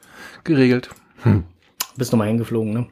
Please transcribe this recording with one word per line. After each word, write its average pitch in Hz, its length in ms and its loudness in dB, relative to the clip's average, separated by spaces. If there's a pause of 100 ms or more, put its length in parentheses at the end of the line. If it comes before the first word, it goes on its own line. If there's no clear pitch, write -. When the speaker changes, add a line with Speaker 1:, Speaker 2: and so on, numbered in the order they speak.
(440)
Speaker 1:
geregelt. 127 460 2 (340)
Hm. 101 220 2 (500)
Speaker 2:
Bist 123 160 -8
nochmal 110 160 0
hingeflogen, 110 460 -2
ne? 117 180 -4